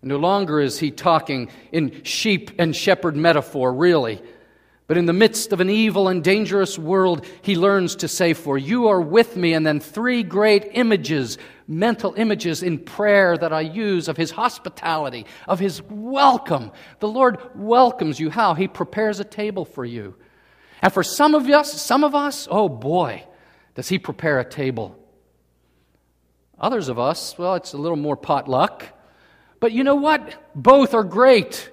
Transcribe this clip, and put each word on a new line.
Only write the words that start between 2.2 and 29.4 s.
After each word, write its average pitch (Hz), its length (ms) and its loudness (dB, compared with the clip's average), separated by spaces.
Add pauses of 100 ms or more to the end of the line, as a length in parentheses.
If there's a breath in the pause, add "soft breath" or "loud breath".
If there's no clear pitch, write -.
and 165 160 0
shepherd 180 400 0
metaphor, 147 580 2
really. 131 480 2 (680 loud breath)
But 165 100 2
in 175 80 2
the 170 60 0
midst 208 400 2
of 175 80 -2
an 185 100 2
evil 208 380 2
and 180 160 -2
dangerous 196 520 0
world, 175 480 0 (180 loud breath)
he 196 120 0
learns 185 400 2
to 165 140 -6
say, 170 260 0
"For 139 240 -4
you 214 300 0
are 190 120 4
with 185 360 2
me." 175 160 0
And 160 120 0
then 151 140 0
three 240 460 -4
great 202 480 2
images, 160 680 0 (300 loud breath)
mental 208 460 -2
images 202 460 -2
in 175 200 -4
prayer 196 580 2
that 165 140 -2
I 156 80 0
use 170 480 -2
of 151 80 -4
his 160 160 -4
hospitality, 156 920 -6 (200 loud breath)
of 185 140 -2
his 180 220 -4
welcome. 220 920 0 (260 loud breath)
The 208 80 -6
Lord 247 320 2 (160)
welcomes 220 640 2
you. 156 120 -4
How? 190 240 2
He 185 120 -2
prepares 202 540 -4
a 196 40 -6
table 202 400 -6
for 131 200 -12
you. 110 320 -12 (680 soft breath)
And 190 80 2
for 180 120 0
some 302 320 2
of 262 120 0
us, 294 320 2
some 269 220 0
of 294 100 2
us, 285 380 -4
oh 196 180 0
boy, 131 540 -4 (540 soft breath)
does 131 120 -10
he 185 120 -2
prepare 147 400 -2
a 120 40 -2
table. 120 540 -6 (1600)
Others 180 300 -2
of 120 100 -6
us, 135 400 -4
well, 180 160 -2
it's 175 180 -8
a 143 60 -10
little 160 180 -4
more 147 200 -2
potluck. 139 680 -2 (720 soft breath)